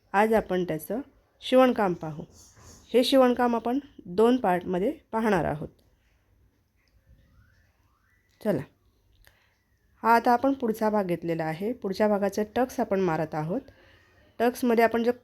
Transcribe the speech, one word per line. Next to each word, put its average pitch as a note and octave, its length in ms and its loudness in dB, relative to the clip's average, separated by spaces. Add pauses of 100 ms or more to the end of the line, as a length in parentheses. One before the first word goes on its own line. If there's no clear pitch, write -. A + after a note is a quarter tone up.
(120)
आज G#3+ 200 4
आपण F#3 320 0
त्याचं E3+ 360 -6 (400)
शिवणकाम A#3+ 540 2
पाहू. D#3+ 300 -12 (680)
हे B3 100 4
शिवणकाम B3 520 2
आपण A#3+ 220 -4 (280)
दोन G#3+ 300 2
पार्टमध्ये F#3 540 -2 (220)
पाहणार G#3+ 320 0
आहोत. D3 240 -6 (2750)
चला, F3 180 -2 (1400)
हा A3+ 120 4
आता A#3 180 4
आपण B3+ 200 2
पुढचा A3 380 -2
भाग G#3 140 0
घेतलेला E3+ 400 -4
आहे. E3 280 -6
पुढच्या G#3+ 360 -2
भागाचे G3+ 360 0 (120)
टक्स B3+ 240 -2
आपण G3+ 200 -2
मारत D#3+ 340 -2
आहोत. D#3+ 260 -4 (800)
टक्समध्ये A#3 460 2
आपण A#3 180 0
जो A#3 100 0 (120)